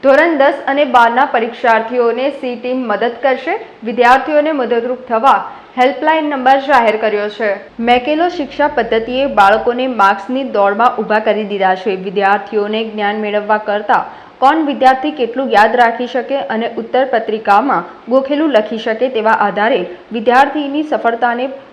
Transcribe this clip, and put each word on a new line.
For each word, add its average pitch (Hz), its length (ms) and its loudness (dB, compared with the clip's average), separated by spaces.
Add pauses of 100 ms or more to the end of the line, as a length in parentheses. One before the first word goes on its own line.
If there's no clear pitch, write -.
ધોરણ 294 340 4
દસ 277 160 4 (140)
અને 285 180 0
બારના 240 400 4
પરીક્ષાર્થીઓને 233 1040 0
સી 254 260 -6
ટીમ 254 320 -6
મદદ 214 240 -2 (100)
કરશે. 285 460 -2 (160)
વિદ્યાર્થીઓને 262 680 2
મદદરૂપ 247 460 -2 (120)
થવા 226 360 2 (320)
હેલ્પલાઇન 302 520 0
નંબર 269 300 2
જાહેર 240 380 2
કર્યો 208 320 -2
છે. 208 300 -4 (200)
મેકેલો 254 500 2
શિક્ષા 294 380 -4
પદ્ધતિએ 247 580 -2
બાળકોને 220 600 2
માર્ક્સની 220 560 0
દોડમાં 214 520 2
ઊભા 214 240 -2
કરી 214 260 0
દીધા 190 300 0
છે. 190 200 -4
વિદ્યાર્થીઓને 208 920 -2
જ્ઞાન 208 260 -4
મેળવવા 208 420 -2
કરતાં 208 480 -2 (340)
કોણ 302 260 2
વિદ્યાર્થી 262 460 2
કેટલું 254 400 -4
યાદ 220 240 4
રાખી 240 320 2
શકે 247 320 -4
અને 226 380 -4
ઉત્તર 247 340 -2
પત્રિકામાં 214 720 0 (260)
ગોખેલું 277 400 0
લખી 220 280 0
શકે, 226 320 -2
તેવા 220 220 0
આધારે 208 680 0 (140)
વિદ્યાર્થીની 277 720 0
સફળતાને 240 640 -2 (260)